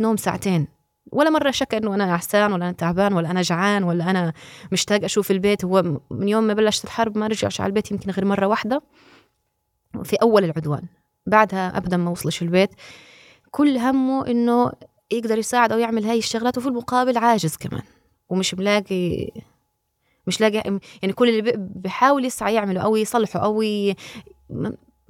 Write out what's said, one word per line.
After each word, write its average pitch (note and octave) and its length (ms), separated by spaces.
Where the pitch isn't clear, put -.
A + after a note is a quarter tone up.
نوم A3 160
ساعتين. F3 500
ولا D4+ 180
مرة D4+ 220
شكى A#3+ 260
إنه G#3+ 180
أنا F#3+ 180
عسان G#3 400
ولا F3 120
أنا F3+ 60
تعبان F3+ 420
ولا E3 180
أنا F3+ 100
جعان F#3+ 420
ولا E3+ 260
أنا F3+ 240
مشتاق G3+ 320
أشوف G3 280
البيت. G3 340
هو F#3 180
م-، D#3+ 160
من B2 160
يوم A3 160
ما G#3+ 100
بلشت G#3+ 320
الحرب G#3+ 320
ما G#3+ 100
رجعش G3+ 340
على G3 80
البيت G#3 220
يمكن G3 200
غير G3 140
مرة G3 220
واحدة A3 340
في G3+ 120
أول G#3+ 280
العدوان، D3+ 380
بعدها F#3+ 520
أبدًا F3+ 200
ما F3 140
وصلش E3+ 300
البيت. F3+ 280
كل C#4+ 260
همه C4 500
إنه A#3+ 440
يقدر A3 260
يساعد A3+ 340
أو A3+ 80
يعمل A3+ 260
هاي A3+ 120
الشغلات، A#3 400
وفي B3 100
المقابل B3 500
عاجز A3 400
كمان - 260
ومش F#3 240
ملاقي، F#3+ 800
مش F#3 140
لاقي، G#3 380
يعني، F#3+ 120
كل B3 160
اللي A3 120
بي-، A3+ 160
بيحاول G3+ 680
يسعى A3 280
يعمله G3 280
أو A3 140
يصلحه G#3+ 440
أو G#3+ 220
ي-، G3+ 340
م-، - 200